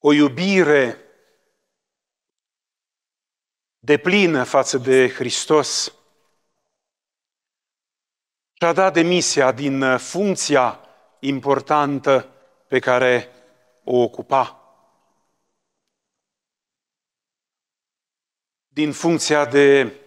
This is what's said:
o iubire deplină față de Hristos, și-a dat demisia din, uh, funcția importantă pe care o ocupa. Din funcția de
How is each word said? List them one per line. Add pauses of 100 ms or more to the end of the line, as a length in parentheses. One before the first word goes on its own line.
o
iubire (2750)
deplină
față
de
Hristos, (2500)
și-a
dat
demisia
din,
uh,
funcția (400)
importantă (400)
pe
care (560)
o
ocupa. (4000)
Din
funcția
de (140)